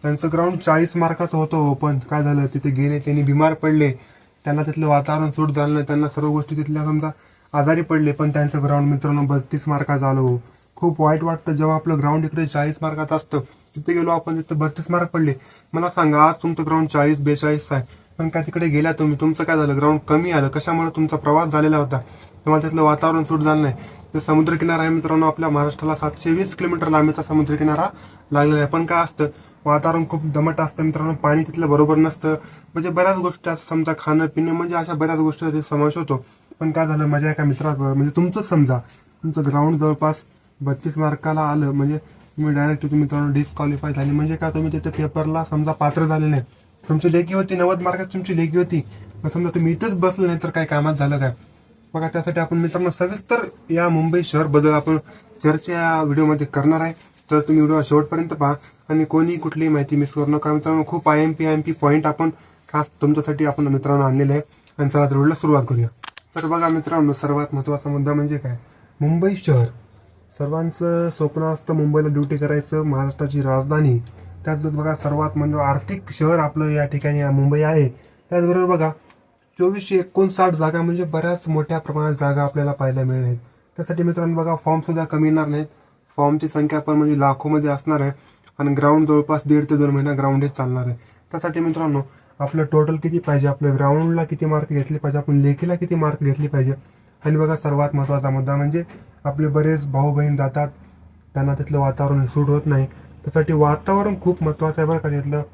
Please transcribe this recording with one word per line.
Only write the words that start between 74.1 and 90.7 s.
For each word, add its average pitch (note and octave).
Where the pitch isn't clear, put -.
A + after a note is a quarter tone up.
त्यात D#3
बघा D3+
सर्वात D3+
म्हणजे D3
आर्थिक C#3
शहर D#3+
आपलं D3+
या D3
ठिकाणी D3
मुंबई C#3
आहे. D#3
त्याचबरोबर F3
बघा E3
चोवीसशे F#3+
एकोणसाठ F#3
जागा D#3+
म्हणजे F3
बऱ्याच E3
मोठ्या D#3
प्रमाणात D3+
जागा C#3+
आपल्याला C#3+
पाहायला C3
मिळणार B2+
आहेत. B2
त्यासाठी E3+
मित्रांनो E3+
बघा E3
फॉर्मसुद्धा D#3+
कमी D#3
येणार D#3
नाहीत, D3
फॉर्मची D3
संख्या D3+
पण D3+
म्हणजे D3+
लाखोमध्ये D3
असणार C#3+
आहे C#3
आणि C#3+
ग्राउंड D3+
जवळपास D3+
दीड D3
ते D#3
दोन C#3+
महिना C#3
ग्राउंड C#3
हेच C#3
चालणार B2+